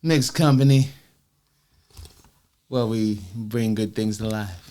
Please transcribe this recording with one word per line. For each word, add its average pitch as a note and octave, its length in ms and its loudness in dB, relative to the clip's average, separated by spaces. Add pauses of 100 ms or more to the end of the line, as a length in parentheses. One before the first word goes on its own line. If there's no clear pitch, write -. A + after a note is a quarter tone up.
Mixed D#3+ 340 0
Company, C#3 540 4 (1800)
where B2 180 -2
we A2 340 -2 (160)
bring A2+ 380 -4
good G#2+ 220 -4
things G#2+ 240 -4
to A2+ 80 -6
life. G#2 440 -8